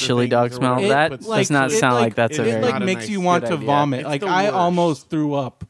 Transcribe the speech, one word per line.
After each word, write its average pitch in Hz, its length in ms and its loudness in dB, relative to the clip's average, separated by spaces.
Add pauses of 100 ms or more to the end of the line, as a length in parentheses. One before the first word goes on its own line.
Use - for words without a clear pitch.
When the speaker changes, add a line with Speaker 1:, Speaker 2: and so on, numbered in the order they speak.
Speaker 1:
Chili 120 200 2
Speaker 2:
things 123 40 -8
Speaker 1:
dog 120 220 2
Speaker 2:
or - 20 -12
Speaker 1:
smell? 127 220 0
Speaker 2:
whatever. 104 160 0
Speaker 1:
That 151 180 2
Speaker 2:
But - 100 -10
Speaker 1:
does - 80 -12
Speaker 3:
like, 214 220 0
Speaker 1:
not 135 220 2
Speaker 3:
it, - 20 0
Speaker 1:
sound 127 200 2
Speaker 3:
like, 120 80 2
Speaker 1:
like 113 120 0
that's 117 240 0
Speaker 3:
it, 120 40 -2
Speaker 1:
a - 20 -2
very 220 180 0
Speaker 3:
like, 247 120 0
Speaker 2:
not 214 80 -2
a - 20 -2
Speaker 3:
makes 190 200 -2
Speaker 2:
nice 220 60 -8
Speaker 3:
you 196 120 -4
want 175 220 2
Speaker 1:
good - 40 -4
Speaker 3:
to 180 60 -2
Speaker 1:
idea. 143 120 -6
Speaker 3:
vomit. 143 340 0
Speaker 2:
It's 143 80 -8
Speaker 3:
Like, 143 120 -4
Speaker 2:
the 202 80 -4
Speaker 3:
I 185 160 2
Speaker 2:
worst. 208 100 0
Speaker 3:
almost 175 560 0
threw 151 240 -2
up. 135 360 -6